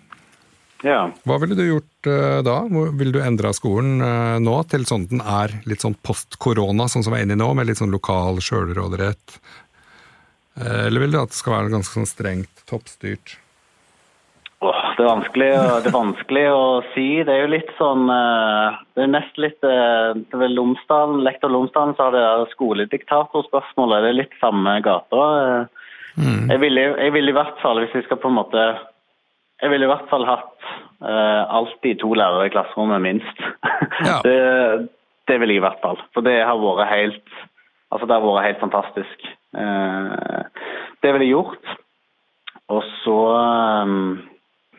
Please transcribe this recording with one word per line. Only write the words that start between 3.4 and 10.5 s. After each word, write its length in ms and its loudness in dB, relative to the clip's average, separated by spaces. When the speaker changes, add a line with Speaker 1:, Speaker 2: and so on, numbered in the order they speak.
Speaker 2:
skolen, 420 0
eh, 400 0
nå 140 2
til 180 -2
sånn 220 -2
den 100 -2
er 320 -2
litt 160 -6
sånn 120 -2
post-korona, 840 -2
sånn 160 -2
som 80 -2
vi 80 -2
er 60 -2
inne 100 0
i 60 2
nå, 120 2
med 140 0
litt 140 -2
sånn 100 0
lokal 480 -2
selvråderett? 960 -4